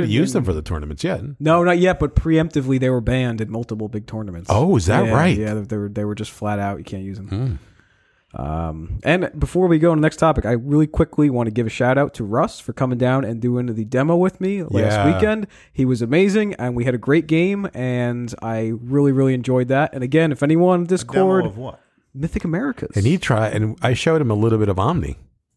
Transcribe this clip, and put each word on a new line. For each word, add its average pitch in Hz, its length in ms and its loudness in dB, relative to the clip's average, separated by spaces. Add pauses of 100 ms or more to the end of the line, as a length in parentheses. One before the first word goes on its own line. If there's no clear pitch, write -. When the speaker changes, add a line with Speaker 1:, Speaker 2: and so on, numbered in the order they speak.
Speaker 1:
nobody 120 120 0
used 156 220 2
Speaker 2:
in 226 40 2
Speaker 1:
them 135 60 0
for 90 100 0
the 78 80 -6
tournaments 76 420 -6
yet. 165 160 -2 (180)
Speaker 2:
No, 160 240 4
not 175 160 4
yet, 180 220 2
but 147 160 0
preemptively 156 640 2
they 127 100 2
were 127 100 2
banned 123 400 -2
in 107 80 -6
multiple 110 400 -6
big 107 200 -10
tournaments. 98 420 -10
Speaker 1:
Oh, 156 260 4
is 87 100 2
that - 180 4
Speaker 2:
Yeah, - 100 0
Speaker 1:
right? 156 240 4
Speaker 2:
yeah, 107 160 -2
they, 107 60 -4
they 107 160 -6
were, 104 120 -4
they 104 160 -6
were 104 120 -4
just 107 160 -10
flat 104 260 -4
out, 101 200 -4
you - 60 -14
can't 95 200 -10
use 98 140 -10
them. 98 100 -14
Speaker 1:
Hmm. 107 260 -4 (760)
Speaker 2:
Um, 80 720 -6
and 175 340 0
before 175 300 0
we 165 140 4
go 170 100 4
on 160 80 2
the 147 40 2
next 156 160 0
topic, 156 280 2
I 110 60 0
really 143 340 2
quickly 151 440 2
want 120 180 -2
to - 20 -6
give 113 160 -2
a 107 40 -6
shout 127 280 0
out 143 160 0
to 120 100 -8
Russ 127 360 -2
for - 120 -10
coming 127 240 -2
down 127 280 2
and 117 160 -6
doing 123 340 -2
the 110 100 -4
demo 131 300 0
with 180 260 0
me 190 220 -2
last 104 320 0
Speaker 1:
Yeah. 104 180 4
Speaker 2:
weekend. 214 360 0 (240)
He 131 120 0
was 127 160 2
amazing, 190 540 2
and 123 220 -4
we 120 80 -2
had 127 100 0
a 123 40 -2
great 151 280 2
game, 185 480 0
and 123 680 -4
I 113 400 -4
really, 139 300 2
really 135 240 4
enjoyed 127 340 0
that. 135 240 0
And 131 120 -6
again, 151 260 2
if 143 140 -2
anyone 170 300 4
on 175 80 2
Speaker 3:
A 170 40 -4
demo 185 100 0
Speaker 2:
Discord, 190 500 2
Speaker 3:
of 101 120 -8
what? 127 220 -12 (340)
Speaker 2:
Mythic 156 300 -6
Americas. 190 520 -4
Speaker 1:
And 101 80 2
he 165 140 2
tried, 110 340 0
and 107 300 -2
I 117 120 2
showed 160 260 2
him 127 100 0
a 107 40 2
little 110 240 4
bit 107 100 2
of 95 100 0
Omni. 95 380 -2 (400)